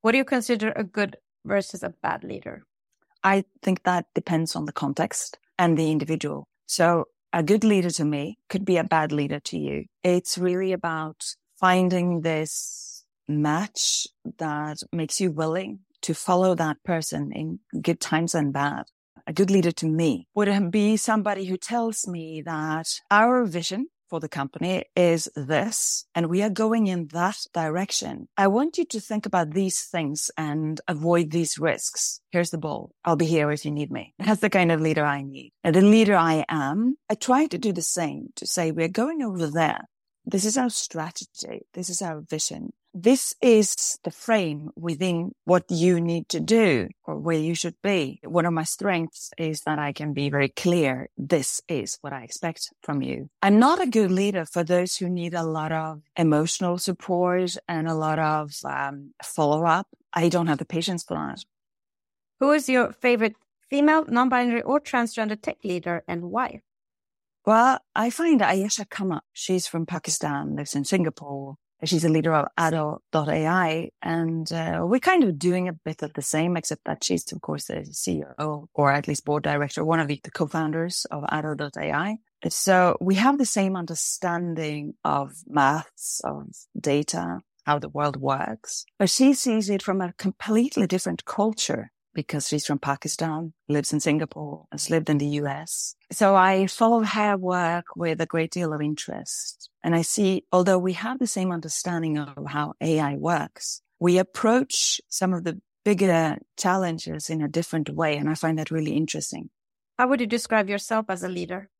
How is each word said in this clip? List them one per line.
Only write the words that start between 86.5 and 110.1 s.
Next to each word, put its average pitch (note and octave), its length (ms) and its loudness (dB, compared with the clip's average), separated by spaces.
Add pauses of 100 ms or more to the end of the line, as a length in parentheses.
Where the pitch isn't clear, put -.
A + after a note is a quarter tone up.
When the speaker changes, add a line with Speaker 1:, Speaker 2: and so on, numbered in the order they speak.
Speaker 2:
data, E3+ 600 -2 (260)
how D3 120 2
the D3+ 120 -8
world D3 260 -2
works. C#3 680 -4 (120)
But F#3+ 120 4
she C4+ 240 6
sees A3 340 0
it G3 140 -2
from F#3+ 180 -2
a F3 140 -6
completely G#3+ 720 0
different F3+ 400 -2
culture - 640 -2 (240)
because D3+ 320 -4
she's D3+ 180 -2
from C#3+ 140 -2
Pakistan, D#3 760 -4 (160)
lives D3 240 0
in D3+ 60 0
Singapore, D3+ 720 -4
has - 180 -8
lived D#3+ 220 0
in D3 80 4
the C#3+ 80 0
U D3 220 -2
S. - 480 -8 (160)
So G3 240 6
I F#3+ 320 6
follow A3+ 340 4
her G#3 340 0
work F3+ 500 -2 (100)
with E3 240 -2
a E3 60 0
great E3 260 -2
deal E3+ 200 -2
of D3+ 80 -4
interest. - 880 -8 (140)
And E3+ 140 2
I E3 60 2
see, F#3+ 500 0
although F#3 260 6
we F#3 140 0
have A3 260 -6
the B3 80 -2
same F#3 240 -2
understanding E3 680 -2
of C#3+ 300 -6
how D3 340 -4
A D#3 200 2
I C#3+ 160 -2
works, D#3 640 -4 (160)
we F3 180 4
approach - 920 2
some F#3 260 -2
of E3+ 80 -4
the E3+ 180 -4 (240)
bigger F3 540 2 (180)
challenges E3+ 720 -2
in D#3+ 140 -2
a D3 60 -2
different D#3+ 420 -4
way. D3+ 260 0
And D3 140 -2
I D#3 40 0
find D#3+ 240 -2
that D#3 120 -6
really D#3 260 -2
interesting. D#3 540 -4 (480)
Speaker 1:
How B3+ 100 4
would C4 120 2